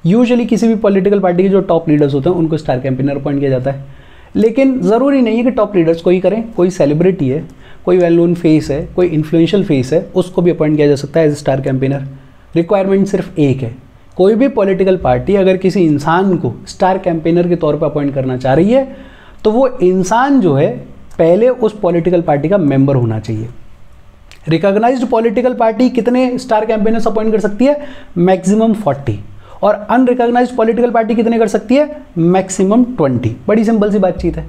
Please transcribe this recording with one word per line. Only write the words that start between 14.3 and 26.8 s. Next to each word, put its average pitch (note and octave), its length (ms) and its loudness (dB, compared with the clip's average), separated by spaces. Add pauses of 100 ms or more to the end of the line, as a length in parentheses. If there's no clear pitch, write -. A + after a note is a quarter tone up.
भी B3 140 2
political F#3+ 480 0
party B2+ 380 0
अगर F#3+ 220 2
किसी F#3+ 240 0
इंसान E3 560 2
को C3+ 160 -4 (140)
star F#3+ 300 -2
campaigner E3+ 500 0
के F3 80 0
तौर D#3 220 -2
पर D#3+ 80 -2
appoint C#3+ 280 -2
करना C3 240 -4
चाह C3 160 -2
रही E3+ 180 2
है C4 240 0 (480)
तो A3 80 2
वो B3 160 2
इंसान A3 720 2
जो E3+ 120 2
है D3 160 2 (500)
पहले F3+ 300 4
उस B3 300 -2
political F3 420 0
party D#3 280 -2
का G3+ 80 2
member C#3 380 2
होना A2+ 240 0
चाहिए। A2 280 -8 (1000)
Recognized G#3+ 560 0
political A#3 480 0
party A3+ 360 2
कितने B3 480 0
star G#3+ 280 -2
campaigners A3 420 0